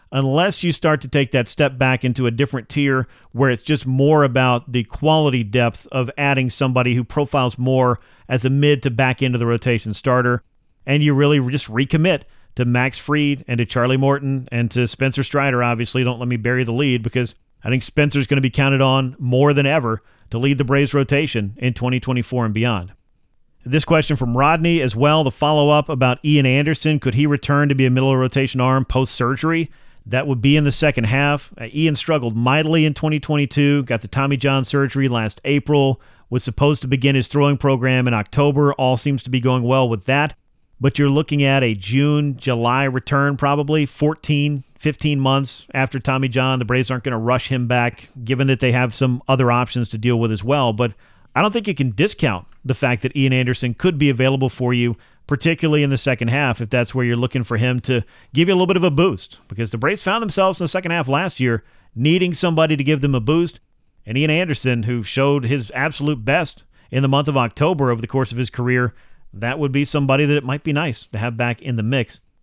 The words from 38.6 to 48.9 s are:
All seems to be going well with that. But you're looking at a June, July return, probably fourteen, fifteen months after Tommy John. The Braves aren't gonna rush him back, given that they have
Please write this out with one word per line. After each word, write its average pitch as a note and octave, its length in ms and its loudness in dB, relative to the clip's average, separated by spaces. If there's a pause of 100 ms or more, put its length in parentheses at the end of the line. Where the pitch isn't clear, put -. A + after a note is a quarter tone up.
All B2+ 240 0
seems C#3 240 -2
to - 80 -12
be B2+ 100 0
going B2+ 220 0
well B2+ 260 2
with A2+ 160 -4
that. D3 300 0 (440)
But C3+ 200 0
you're C#3+ 100 4
looking C#3+ 340 0
at C#3 200 2
a A#2 100 0
June, C#3 640 0
July B2 480 0
return, C#3 540 0
probably D3 480 0
fourteen, D3 800 -2 (140)
fifteen D3 420 -2
months C3+ 520 0
after C3 260 -2
Tommy C3 300 -2
John. C3 300 0
The B2 80 -2
Braves B2 240 0
aren't B2+ 140 -4
gonna B2+ 120 -2
rush A#2+ 320 0
him B2 180 -2
back, A#2+ 440 -2 (140)
given C3 240 0
that C3 120 2
they B2+ 120 2
have B2 220 0